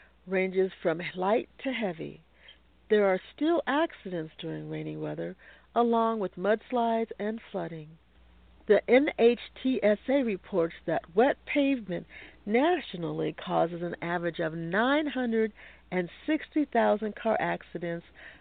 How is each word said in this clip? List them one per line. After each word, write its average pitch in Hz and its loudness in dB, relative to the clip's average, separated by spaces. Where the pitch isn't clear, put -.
ranges 185 0
from 165 0
light 196 0
to 269 -4
heavy. 165 -6
There 208 4
are 190 4
still 320 2
accidents 196 -2
during 156 -8
rainy 156 -6
weather, 156 -8
along 226 2
with 185 -4
mudslides 226 0
and 220 -4
flooding. 165 -8
The 208 6
N 277 6
H 233 6
T 262 0
S 208 4
A 277 2
reports 185 -2
that 160 0
wet 254 4
pavement 262 0
nationally 175 0
causes 170 0
an 175 -6
average 170 -4
of 160 -2
nine 226 0
hundred 226 -2
and 180 -2
sixty 302 0
thousand 214 2
car 220 0
accidents 170 -6